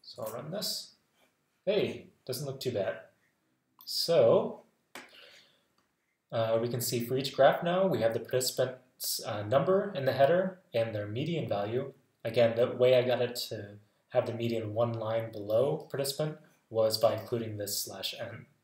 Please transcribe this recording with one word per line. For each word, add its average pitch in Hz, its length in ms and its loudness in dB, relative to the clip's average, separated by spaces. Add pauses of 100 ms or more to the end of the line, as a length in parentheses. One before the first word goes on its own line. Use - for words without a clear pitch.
So - 220 -14
I'll 110 80 -8
run 139 180 -10
this. - 440 -8 (680)
Hey, 185 440 -2 (180)
doesn't 135 200 -6
look 135 120 -8
too 127 140 -4
bad. 95 240 -2 (880)
So, 160 800 4 (1700)
uh, 113 280 2
we 120 80 -2
can 120 120 -2
see 117 240 -2
for 131 120 -2
each - 160 -4
graph 143 300 6
now, 180 240 2
we - 140 0
have 113 140 2
the - 60 -2
participants, - 1040 -4
uh, 104 200 -6
number 190 500 2
in 135 100 -4
the 127 80 2
header 175 460 4 (160)
and 113 180 0
their 104 140 -4
median 135 420 -4
value. 110 440 -4 (320)
Again, 117 320 2
the 120 160 2
way 127 240 6
I 123 100 4
got 123 160 2
it 123 140 -4 (140)
to 104 260 -12 (320)
have 120 180 2
the 113 80 -4
median 113 400 -4
one 117 180 2
line 113 380 -4
below 113 580 0
participant 147 500 -4 (300)
was 110 300 0
by 107 160 4
including 107 440 -6
this 101 200 -6
slash 98 400 -8
n. - 280 -12 (180)